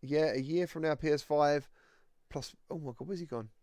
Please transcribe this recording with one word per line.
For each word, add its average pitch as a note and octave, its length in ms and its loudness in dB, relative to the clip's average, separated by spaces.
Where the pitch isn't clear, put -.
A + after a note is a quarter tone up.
yeah, D3 320 2
a B2+ 60 0
year E3 280 0
from D#3+ 160 -6
now, D#3 120 2
P D#3 140 -2
S D3 120 4
five D3 480 4
plus, - 260 -8
oh E3 100 -6
my C#3+ 180 -10
God, D3 100 -10
where's F#3 120 -6
he F3 60 -8
gone? A#2 240 -8